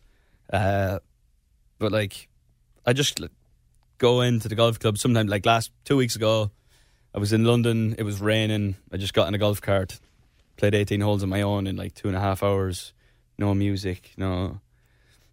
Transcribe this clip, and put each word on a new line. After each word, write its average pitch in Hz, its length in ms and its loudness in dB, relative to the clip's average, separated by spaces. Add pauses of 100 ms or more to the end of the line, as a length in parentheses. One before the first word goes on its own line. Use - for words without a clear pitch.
(540)
Uh, 98 460 0 (800)
but, 107 120 -2
like, 104 380 -4 (560)
I 123 80 4
just, 139 260 -2
like, 85 120 -12 (640)
go 123 240 4
into 117 260 0
the 104 80 -4
golf 113 240 2
club 107 200 0
sometimes. 113 320 2
Like, 101 140 -2
last 113 260 2 (120)
two 143 140 2
weeks 123 180 0
ago, 110 360 0 (600)
I - 60 -6
was 101 140 -2
in 110 100 4
London. 117 540 2
It 110 60 -4
was 101 180 -6
raining. 107 540 0 (160)
I 92 60 -6
just 98 180 -6
got 95 120 2
in 98 60 -4
a 104 60 -2
golf 104 220 0
cart, 98 380 -2 (580)
played 104 180 2
eighteen 101 260 0
holes 104 220 0
on 95 60 -4
my 98 120 -2
own 101 240 -2
in, 92 100 -6
like, 95 200 -10
two - 120 -8
and 95 80 -2
a 95 60 -2
half 98 220 -2
hours. 98 500 -2 (440)
No 101 180 0
music, 98 600 -2
no. 95 460 -4 (720)